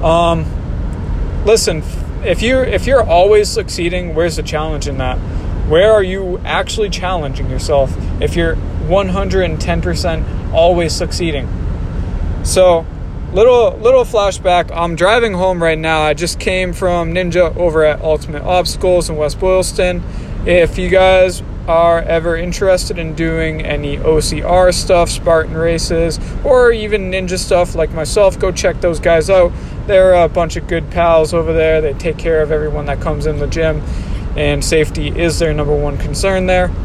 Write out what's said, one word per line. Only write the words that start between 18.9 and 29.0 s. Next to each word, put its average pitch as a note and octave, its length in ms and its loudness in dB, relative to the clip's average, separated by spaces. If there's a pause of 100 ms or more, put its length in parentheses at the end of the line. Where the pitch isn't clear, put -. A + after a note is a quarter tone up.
in D#3 40 -4
West D3+ 240 -4
Boylston. F#3 640 0 (460)
If E3+ 320 2
you F3+ 100 -4
guys F#3 540 4 (240)
are E3+ 340 4
ever E3 340 -2
interested F3+ 640 0
in D#3+ 160 -6
doing D#3+ 500 -2
any C#3+ 360 -4
O D#3 200 4
C D3+ 220 -2
R F3+ 300 4
stuff, F3 400 2
Spartan D#3+ 440 0
races, E3 640 0 (240)
or B3 280 6
even G#3 400 -2
Ninja F#3 260 -4
stuff F3+ 380 0
like D#3+ 180 0
myself, E3+ 460 2
go F#3+ 120 0
check E3+ 300 -2
those E3+ 180 0
guys E3 300 2